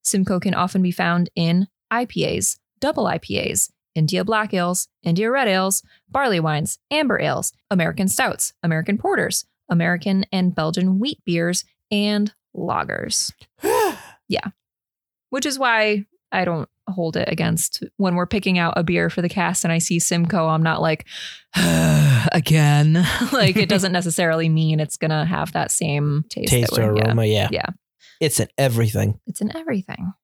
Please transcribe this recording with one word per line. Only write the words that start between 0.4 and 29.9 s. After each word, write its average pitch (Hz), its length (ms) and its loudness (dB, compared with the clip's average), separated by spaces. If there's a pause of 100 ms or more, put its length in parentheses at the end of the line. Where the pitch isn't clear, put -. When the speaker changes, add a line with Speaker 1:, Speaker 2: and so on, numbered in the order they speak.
Speaker 1:
can 185 140 -2
often 180 280 0
be 180 80 2
found 175 460 0
in 175 320 2 (200)
I 240 180 -2
P - 200 -4
As, - 320 -4 (220)
double 269 260 -2
I 175 120 -2
P - 200 -6
As, - 320 -4 (240)
India 165 300 0
Black 214 280 -2
Ales, 180 360 -2 (160)
India 190 260 0
Red 262 160 0
Ales, 190 380 0 (240)
barley 240 320 0
wines, 151 400 -2 (100)
amber 285 300 0
ales, 143 320 -2 (180)
American 175 380 0
stouts, - 440 -2 (120)
American 165 340 0
porters, 247 460 -2 (260)
American 175 600 0
and 185 200 2
Belgian 180 460 0
wheat 277 260 -4
beers, 170 400 0 (280)
and 208 420 0 (220)
lagers. - 760 -4 (300)
Speaker 2:
<gasps> 403 100 0 (560)
Speaker 1:
Yeah. - 200 -4 (840)
Which 277 160 -4
is 277 140 -4
why 214 440 0 (280)
I 185 120 0
don't 170 240 -2 (200)
hold 170 280 -4
it - 140 -2
against 165 540 -4 (120)
when 185 200 0
we're 175 100 0
picking 190 320 0
out 170 180 0
a 175 60 0
beer 170 260 0
for 170 140 -2
the 175 60 0
cast 175 360 -2
and 165 80 2
I 165 60 2
see 170 220 0
Simcoe, 170 480 0
I'm 160 160 2
not 160 180 0
like, 160 240 0 (260)
<sighs> - 220 -20
"Again." 156 1400 4 (240)
<laughs> 240 140 -2
Like, 208 240 4
it 202 120 2
doesn't 196 240 2
Speaker 2:
<laughs> - 0 -
Speaker 1:
necessarily 165 560 0
mean 156 320 2
it's 151 160 -6
gonna 156 280 -2
have 160 280 -2
that - 180 -2
same 147 580 0
taste - 220 -4
that 127 80 4
Speaker 2:
Taste - 200 0
or 110 160 2
Speaker 1:
we're, 107 40 2
yeah. 110 100 2
Speaker 2:
aroma, 113 180 2
yeah. 104 260 2
Speaker 1:
Yeah. - 140 -4 (540)
Speaker 2:
It's 160 200 0
in 110 80 -2 (100)
everything. 113 680 0
Speaker 1:
It's - 120 -12
in 214 160 -4
everything. 214 560 -6 (120)